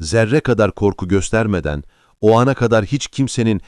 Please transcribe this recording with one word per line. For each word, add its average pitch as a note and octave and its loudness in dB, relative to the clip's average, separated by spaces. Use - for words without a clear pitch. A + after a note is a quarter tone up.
zerre A2 0
kadar G#2+ 2
korku F#2+ -2
göstermeden, F#2 -2
o A2 4
ana B2+ 2
kadar A2 0
hiç C#3 -6
kimsenin A2+ -2